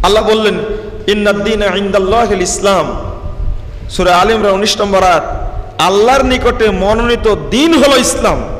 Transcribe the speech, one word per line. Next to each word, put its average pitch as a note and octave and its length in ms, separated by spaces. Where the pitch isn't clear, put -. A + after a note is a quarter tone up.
আল্লাহ G#3 280
বললেন, G#3+ 240
"ইন্নাদ G3+ 360
দীনা G#3 240
ইনদাল্লাহিল G3 760
ইসলাম।" F3+ 580
সূরা F3 260
আলে G#3 180
ইমরান G3+ 180
উনিশ G#3 280
নম্বর G3 220
আয়াত। - 480
আল্লাহর G#3+ 460
নিকটে A#3+ 460
মনোনীত A3 640
দিন D#4 240
হলো C#4 220
ইসলাম। F3+ 480